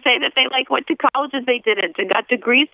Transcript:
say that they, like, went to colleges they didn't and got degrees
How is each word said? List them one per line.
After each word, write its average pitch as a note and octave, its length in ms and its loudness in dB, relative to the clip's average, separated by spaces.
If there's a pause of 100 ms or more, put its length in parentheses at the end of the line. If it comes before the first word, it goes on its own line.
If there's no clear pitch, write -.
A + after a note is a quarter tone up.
say B3+ 160 2
that C#4 160 -4
they, C4 160 2
like, C4+ 180 -4
went C4+ 180 -2
to E4 80 -2 (180)
colleges C4+ 320 -2
they A#3+ 140 0
didn't F#3+ 380 -2
and F#3+ 120 -4
got - 180 0
degrees B3 460 2